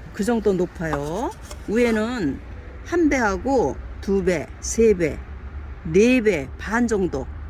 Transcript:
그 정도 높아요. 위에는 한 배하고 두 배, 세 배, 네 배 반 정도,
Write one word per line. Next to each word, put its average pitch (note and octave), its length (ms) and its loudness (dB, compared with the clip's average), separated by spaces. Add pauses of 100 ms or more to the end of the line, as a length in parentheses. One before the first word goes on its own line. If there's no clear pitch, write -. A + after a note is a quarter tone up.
(120)
그 G#3 120 -4
정도 A3 280 2
높아요. E3+ 760 -2 (380)
위에는 A3 720 0 (440)
한 E4+ 240 2
배하고 A3 680 2 (240)
두 G3 240 2
배, E3+ 220 0 (140)
세 A3+ 340 4
배, D3+ 240 -2 (680)
네 A3 360 6
배 E3+ 280 2 (100)
반 A#3 300 0
정도, F3 380 0 (240)